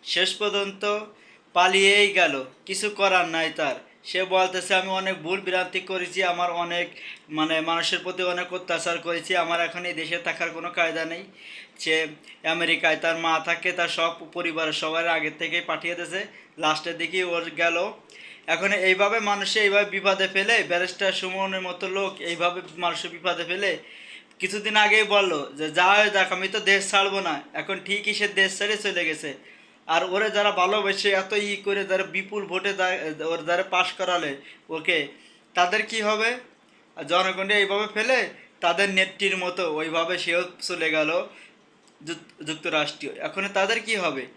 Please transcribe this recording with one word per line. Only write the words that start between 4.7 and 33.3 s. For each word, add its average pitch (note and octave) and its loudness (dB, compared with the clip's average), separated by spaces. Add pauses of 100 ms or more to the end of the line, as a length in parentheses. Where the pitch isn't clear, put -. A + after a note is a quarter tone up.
"আমি F#3 2
অনেক F#3+ -2
ভুল F3+ -2
ভ্রান্তি F#3 -2
করেছি, F#3 -4
আমার F3 0
অনেক, E3+ -2 (380)
মানে, D#3 0
মানুষের E3 0
প্রতি F3+ -6
অনেক F3+ -2
অত্যাচার E3+ -2
করেছি, E3+ -2
আমার E3+ 2
এখন E3+ -4
এই F3 -4
দেশে D#3+ -4
থাকার E3+ -4
কোনো E3 -8
কায়দা E3 0
নেই।" E3 -10 (560)
সে D#3+ 0 (380)
আমেরিকায় E3 2
তার E3 0
মা E3 2
থাকে, E3+ 0
তার F3 0
সব E3 -2
পরিবারের E3 -2
সবার E3 -2
আগে D#3 0
থেকে E3 -4
পাঠিয়ে E3+ -4
দিয়েছে, F3 -6 (320)
লাস্টের D#3+ 0
দিকে E3+ -2
ওর E3+ -2
গেল। E3+ 2 (540)
এখন F3 0
এইভাবে G3+ 4
মানুষে G3+ 0
এইভাবে G3+ 4
বিপদে F#3+ 2
ফেলে, G3+ 2
ব্যারিস্টার F3+ 0
সুমনের F#3+ -4
মতো F3+ -6
লোক F#3+ -4
এইভাবে F3 -2 (160)
মানুষের E3+ -4
বিপদে E3+ -4
ফেলে, F3+ -2 (600)
কিছুদিন G#3 -2
আগেই G#3+ 6
বললো F#3+ 2
যে, D3+ -4
"যা E3+ 4
হয় G#3 6
যাক, F#3+ 2
আমি F#3 -2
তো G#3 -2
দেশ G3 4
ছাড়বো G3 2
না।" E3 -4 (100)
এখন F#3 -6
ঠিকই G3+ -2
সে G#3 0
দেশ G3 2
ছেড়ে G#3 0
চলে F#3 -2
গেছে। D#3 -4 (520)
আর E3+ 2
ওরে G3+ 0
যারা G#3 4
ভালোবেসে G3 2
এত F#3+ 0
ই G#3 0
করে, G3 -2
যারা F#3+ 0
বিপুল G3 -6
ভোটে F#3 -2
যা-, D#3+ -2
ওর D#3+ -4